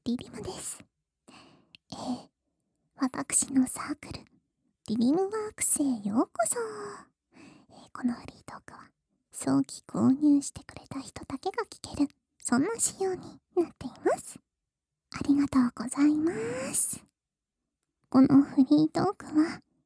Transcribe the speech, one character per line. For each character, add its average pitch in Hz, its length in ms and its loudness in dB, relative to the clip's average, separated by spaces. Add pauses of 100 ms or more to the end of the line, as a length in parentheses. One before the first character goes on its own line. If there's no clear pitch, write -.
り 240 140 -2
り - 120 -12
も - 120 -14
で - 100 -8
す。 - 320 -10 (460)
え - 680 -20
ー、 - 320 -8 (720)
私 - 540 -2
の 262 140 4
サ - 160 -8
ー 294 120 -8
ク - 160 -16
ル、 - 80 -12 (680)
リ 214 80 -2
リ 247 160 2
ム 370 80 2
ワ 392 80 0
ー 427 260 -6
ク - 80 -4
ス - 180 0
へ 285 40 0 (200)
よ 220 180 2
う - 20 -8
こ - 60 -12 (140)
そ。 523 120 -2 (1120)
え - 20 -20
ー、 - 200 -20
こ 262 120 -4
の 240 100 0
フ - 120 -18
リ - 60 -18
ー - 120 -20
ト - 120 -14
ー - 80 -20
ク - 80 -20
は、 - 160 -20 (420)
早 269 300 0
期 - 260 -6
購 240 240 2
入 285 300 4
し - 100 -8
て - 140 -16
く - 100 -18
れ - 140 -18
た 277 100 -10
人 - 240 -14
だ 277 140 -10
け 381 140 -8
が 440 120 -6
聞 - 320 -16
け 294 80 0
る、 277 60 -2 (280)
そ - 220 0
ん 285 40 4
な 370 40 -2 (100)
仕 - 240 -4
様 370 140 -2
に - 240 -14 (160)
な 349 80 4
っ - 140 -10
て - 100 -10
い - 40 -12 (120)
ま 392 140 4
す。 - 200 -14 (720)
あ - 140 -8
り 285 100 4
が 285 120 2
と - 120 0
う 240 140 4
ご 226 140 -8
ざ 285 180 2
い 302 120 6
ま 330 160 0 (400)
す。 - 280 -2 (1080)
こ 262 120 6
の 269 220 8
フ - 140 -12
リ 269 80 8
ー 311 260 4
ト - 120 0
ー 403 120 0
ク - 120 -16
は、 311 340 0 (240)